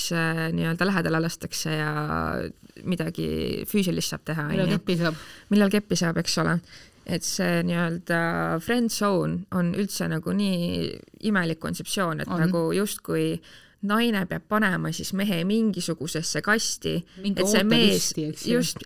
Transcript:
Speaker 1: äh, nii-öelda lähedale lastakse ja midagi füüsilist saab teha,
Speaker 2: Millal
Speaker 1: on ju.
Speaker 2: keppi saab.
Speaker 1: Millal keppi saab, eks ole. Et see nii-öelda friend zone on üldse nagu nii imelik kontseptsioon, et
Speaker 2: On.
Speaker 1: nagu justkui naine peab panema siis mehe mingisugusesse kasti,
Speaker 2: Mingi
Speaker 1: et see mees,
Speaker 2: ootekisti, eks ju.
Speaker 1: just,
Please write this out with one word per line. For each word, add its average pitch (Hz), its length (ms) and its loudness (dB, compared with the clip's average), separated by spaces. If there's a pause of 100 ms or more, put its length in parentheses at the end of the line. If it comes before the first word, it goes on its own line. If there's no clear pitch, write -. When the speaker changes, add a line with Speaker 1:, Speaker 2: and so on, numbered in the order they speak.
Speaker 1:
äh, 165 420 0
nii-öelda 170 380 2
lähedale 160 340 2
lastakse 160 540 -4
ja 151 160 -2 (880)
midagi 160 840 -2
füüsilist 180 460 0
saab - 160 -10
teha, 151 220 -4
Speaker 2:
Millal 190 180 2
Speaker 1:
on 196 60 2
ju. 208 60 2
Speaker 2:
keppi 180 200 0
saab. 160 220 0 (280)
Speaker 1:
Millal 202 220 6
keppi 208 240 0
saab, 165 220 0
eks 170 220 0
ole. 165 200 2 (460)
Et 170 180 -4
see 175 400 0
nii-öelda 170 960 0
friend 233 320 0
zone 175 600 0
on 175 240 2
üldse 190 340 -2
nagu 165 240 -2
nii 180 560 0 (320)
imelik 175 380 0
kontseptsioon, 175 600 -2
et - 80 -4
Speaker 2:
On. 175 140 0
Speaker 1:
nagu 165 320 2
justkui 165 640 -2 (480)
naine 214 400 2
peab 165 240 -6
panema 185 420 2
siis 160 220 -6
mehe 190 320 0
mingisugusesse 180 960 0
kasti, 208 540 0 (260)
Speaker 2:
Mingi 190 220 0
Speaker 1:
et 190 40 4
see 208 160 6
mees, 226 280 6
Speaker 2:
ootekisti, 170 400 0
eks - 160 -10
ju. 233 100 2
Speaker 1:
just, - 280 -2